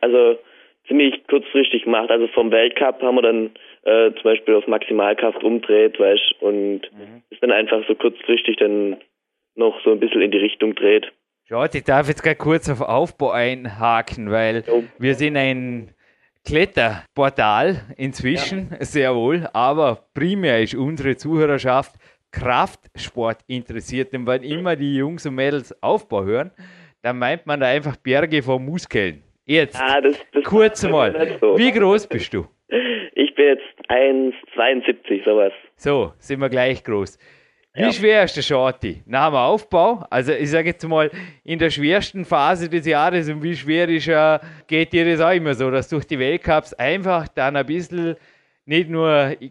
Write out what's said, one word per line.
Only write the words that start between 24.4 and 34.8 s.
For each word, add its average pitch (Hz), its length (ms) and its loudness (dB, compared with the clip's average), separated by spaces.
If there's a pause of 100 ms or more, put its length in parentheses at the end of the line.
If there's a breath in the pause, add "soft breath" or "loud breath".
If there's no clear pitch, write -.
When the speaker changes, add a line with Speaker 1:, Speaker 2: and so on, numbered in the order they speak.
Speaker 2:
immer 165 340 -4
die 139 200 -4
Jungs 156 300 -4
und 135 80 -8
Mädels 139 480 -4
Aufbau 117 420 -2
hören, 123 260 -2 (520 loud breath)
dann 123 160 -4
meint 127 280 -4
man 143 140 -4
da 131 60 2
einfach 143 300 -2
Berge 147 460 0
von 131 220 -2
Muskeln. 107 580 -4 (240)
Jetzt, 143 360 0
Speaker 1:
Ah, 135 180 2
das, 139 320 0
das 143 120 0
Speaker 2:
kurz 214 380 4
Speaker 1:
das 180 80 -2
Speaker 2:
mal, 131 200 4
Speaker 1:
nicht - 300 -4
so. 104 180 4
Speaker 2:
wie 240 140 4
groß 208 340 2
bist - 260 -6
du? 95 140 -6 (680 loud breath)
Speaker 1:
Ich - 200 0
bin 143 120 4
jetzt 135 180 2 (240)
eins 131 460 2 (200)
zweiundsiebzig, 117 720 -2